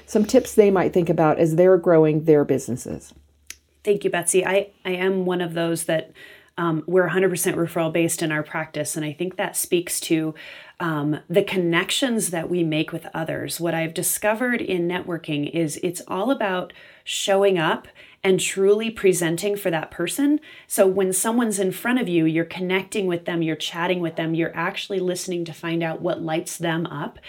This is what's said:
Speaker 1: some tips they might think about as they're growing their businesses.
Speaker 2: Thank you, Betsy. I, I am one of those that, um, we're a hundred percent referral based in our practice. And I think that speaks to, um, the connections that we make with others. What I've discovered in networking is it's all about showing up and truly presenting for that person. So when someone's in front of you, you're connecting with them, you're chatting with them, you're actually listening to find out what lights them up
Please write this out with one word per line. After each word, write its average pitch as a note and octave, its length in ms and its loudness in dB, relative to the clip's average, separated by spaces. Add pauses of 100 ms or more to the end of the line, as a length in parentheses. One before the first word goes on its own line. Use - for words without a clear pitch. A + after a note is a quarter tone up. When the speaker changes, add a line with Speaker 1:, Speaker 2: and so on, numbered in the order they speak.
Speaker 1:
some G#3+ 180 2
tips - 320 2
they G3+ 160 6
might F3+ 220 2
think E3+ 160 2
about E3 300 4
as D#3+ 180 2
they're F#3 200 8
growing D#3+ 460 4
their D3+ 220 6
businesses. - 680 -4 (680)
Speaker 2:
Thank G#3 200 2
you, F#3+ 60 0
Betsy. F3 360 2
I, F#3+ 260 0 (120)
I F#3+ 80 -4
am F#3 320 0
one F#3 160 0
of E3 140 -4
those E3 320 -2
that, D#3+ 260 -2 (460)
um, E3 300 0
we're F3+ 180 4
a D#3+ 40 -2
hundred F#3 200 2
percent E3+ 260 -2
referral E3 380 -2
based E3 280 0
in D#3 120 -2
our D3+ 100 0
practice. D3+ 540 -6
And D#3 80 -4
I D3+ 80 -6
think F3+ 240 -8
that F#3 180 -4
speaks - 460 -2
to, D#3+ 340 0 (460)
um, D3+ 480 -2
the F#3 140 4
connections F3+ 880 0
that E3+ 180 -4
we F3 160 0
make D#3 260 -2
with - 220 -10
others. D#3+ 480 -6
What E3 120 -2
I've E3 200 -4
discovered A3 680 -2
in F3 280 -2
networking E3 600 -4
is E3 320 -2
it's E3+ 240 -4
all G3+ 260 -2
about F#3 420 -4 (320)
showing G3 520 2
up E3+ 300 -2 (360)
and F#3+ 160 4
truly G#3 500 2
presenting F3+ 680 0
for F#3+ 160 -2
that D#3+ 180 -4
person. C#4+ 500 0 (260)
So - 200 2
when F#3+ 280 2
someone's A3+ 460 0
in F#3+ 120 0
front B3 300 -2
of F#3 80 -4
you, E3+ 160 4
you're D#3+ 180 2
connecting F#3 640 -2
with E3+ 200 -2
them, E3+ 160 -2
you're D#3+ 140 0
chatting F3+ 460 -4
with E3 160 -4
them, D#3+ 160 -2
you're E3 220 -2
actually F#3+ 440 -4
listening F3 460 -4
to D#3+ 80 -12
find E3 280 -4
out D#3+ 200 -6
what E3+ 200 -4
lights E3 360 -4
them E3+ 300 -2
up D#3 420 -10